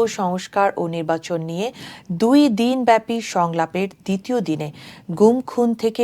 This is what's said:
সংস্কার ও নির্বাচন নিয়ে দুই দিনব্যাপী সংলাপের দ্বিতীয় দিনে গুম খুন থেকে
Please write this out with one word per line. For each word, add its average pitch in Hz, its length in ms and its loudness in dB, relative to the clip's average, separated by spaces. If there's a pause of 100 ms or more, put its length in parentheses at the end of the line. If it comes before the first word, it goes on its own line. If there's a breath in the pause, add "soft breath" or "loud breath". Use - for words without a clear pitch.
(140)
সংস্কার 185 540 0 (100)
ও 175 100 -2
নির্বাচন 165 560 -4
নিয়ে 170 240 -4 (520 loud breath)
দুই 240 200 6 (160)
দিনব্যাপী 233 640 2 (160)
সংলাপের 170 560 -2 (140)
দ্বিতীয় 196 380 -2
দিনে 151 260 -4 (520 loud breath)
গুম 226 220 6
খুন 240 320 0
থেকে 226 300 -2